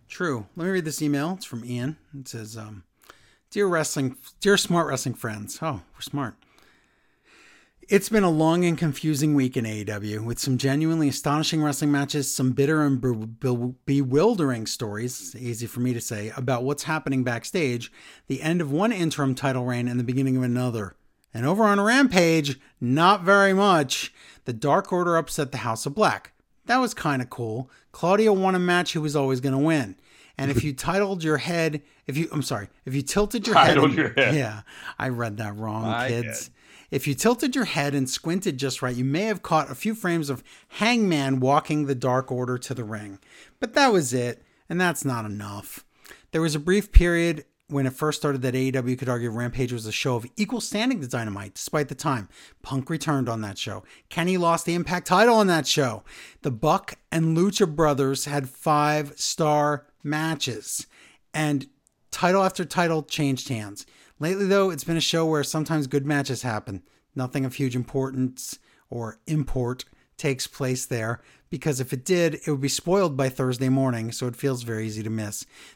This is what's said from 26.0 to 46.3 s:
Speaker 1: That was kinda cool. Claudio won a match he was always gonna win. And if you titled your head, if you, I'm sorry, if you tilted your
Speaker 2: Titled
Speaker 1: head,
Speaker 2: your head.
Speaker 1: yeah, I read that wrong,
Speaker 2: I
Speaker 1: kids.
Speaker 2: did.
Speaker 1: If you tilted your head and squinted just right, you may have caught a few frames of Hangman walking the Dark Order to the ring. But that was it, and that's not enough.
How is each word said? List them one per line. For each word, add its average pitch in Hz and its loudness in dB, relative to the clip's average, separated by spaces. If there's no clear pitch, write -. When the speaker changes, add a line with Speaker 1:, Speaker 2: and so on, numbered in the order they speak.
Speaker 1:
That 240 2
was 254 0
kinda 135 -2
cool. 120 -8
Claudio 208 4
won 190 4
a 180 2
match 175 2
he - -2
was 151 -2
always 135 2
gonna 135 0
win. 143 2
And 139 0
if - 2
you 147 -2
titled 190 0
your 156 2
head, 156 -2
if 139 -4
you, 165 0
I'm 151 -2
sorry, 107 -6
if 131 -6
you 143 0
tilted 208 -2
your 214 2
Speaker 2:
Titled 151 8
Speaker 1:
head, 131 0
Speaker 2:
your 131 0
head. 135 4
Speaker 1:
yeah, 107 -4
I 131 -4
read 117 -4
that 104 -8
wrong, 110 -4
Speaker 2:
I 117 -2
Speaker 1:
kids. 117 -4
Speaker 2:
did. - -20
Speaker 1:
If 139 -2
you 143 0
tilted 233 0
your 247 0
head 143 -2
and 135 0
squinted 170 -4
just 131 -4
right, 127 -2
you 127 -2
may 147 0
have 214 -4
caught 151 0
a 135 -10
few 220 -4
frames 165 -2
of 123 -6
Hangman 175 2
walking 147 2
the 139 -2
Dark 131 0
Order 123 -2
to 123 -10
the 117 -6
ring. 104 -10
But 220 -6
that 277 6
was 147 2
it, 120 -2
and 175 -2
that's 175 0
not 120 -2
enough. 104 -10